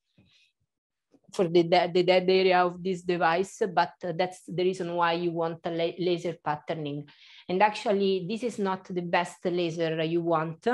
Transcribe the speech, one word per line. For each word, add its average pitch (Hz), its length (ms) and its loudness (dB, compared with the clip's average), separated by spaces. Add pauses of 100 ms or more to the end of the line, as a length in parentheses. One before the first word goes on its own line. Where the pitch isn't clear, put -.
(1300)
for 190 120 0
the, 170 160 4
the, 175 300 2
the 180 100 2
dead 180 280 4
area 185 340 4
of 175 180 -4
this 180 200 -4
device, 175 580 0 (140)
but, 170 180 2 (100)
uh, 180 140 -6
that's 180 320 -4
the 175 160 -2
reason 185 300 -2
why 170 180 2
you 170 200 -2
want 165 340 -4
a 175 40 -4
la-, 170 280 -2
laser 170 440 -2
patterning. 151 640 -6 (400)
And 185 160 2
actually, 196 640 2
this 220 160 -6
is 240 160 -4
not 190 280 -2
the 180 160 -6
best 175 420 -2
laser 170 580 -2
you 165 200 0
want. 165 520 -2